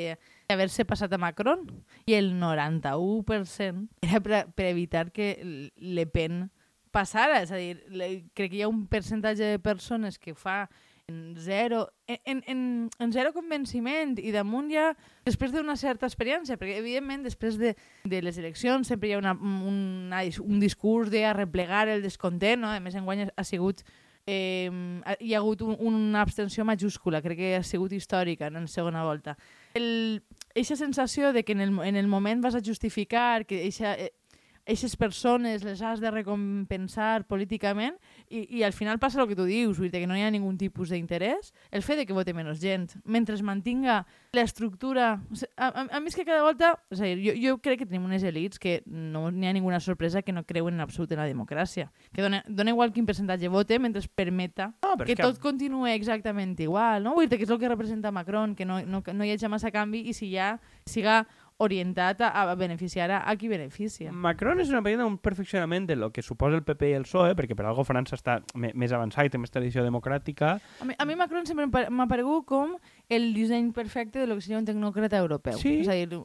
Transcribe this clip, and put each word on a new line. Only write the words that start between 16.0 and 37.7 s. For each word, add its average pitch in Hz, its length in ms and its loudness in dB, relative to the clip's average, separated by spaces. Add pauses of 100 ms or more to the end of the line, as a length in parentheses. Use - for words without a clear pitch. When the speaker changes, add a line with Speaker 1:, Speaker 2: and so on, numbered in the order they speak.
Speaker 1:
experiència, 262 480 -2
perquè, 196 220 -4
evidentment, 269 420 -4
després 226 380 -4
de, 220 160 2 (260)
de 185 240 -2
les 175 160 -4
eleccions 240 480 0
sempre 214 160 -2
hi 208 80 0
ha 202 60 0
una, 190 180 2
un, 196 220 -2 (480)
una, 185 160 -2 (180)
un 202 160 2
discurs 208 560 2
d'arreplegar 202 800 2
el 208 80 0
descontent, 196 640 0
no? 214 100 -2
A 196 80 -6
més, 180 160 -6
enguany 190 240 -2
ha, 196 60 -4 (100)
ha 190 80 -4
sigut, 190 380 -2 (420)
eh, 185 400 -2 (400)
ha, 196 160 -2
hi 220 140 0
ha 208 80 2
hagut 214 180 0
un, 220 160 -2
una 214 480 4
abstenció 208 400 -2
majúscula, 185 560 0
crec 165 160 -4
que 185 220 0
ha - 20 0
sigut 185 320 -2
històrica, 175 560 -2
no? 165 160 -6
En - 0 -
segona 165 400 -2
volta. 151 320 -6 (400)
El, 226 460 0 (340)
eixa 254 160 0
sensació 277 560 0
de 233 160 2
que 214 80 0
en 196 80 2
el, 196 240 2
en 202 80 2
el 202 160 2
moment 208 320 2
vas 240 160 2
a 208 80 -4
justificar 226 800 0
que 185 160 -4
eixa, 202 320 -2
eh, 180 160 -6 (560)
eixes 226 320 -2
persones 226 640 2
les 196 160 -6
has 226 240 -4
de 226 80 0
recompensar 202 1200 -2
políticament 208 720 -2 (260)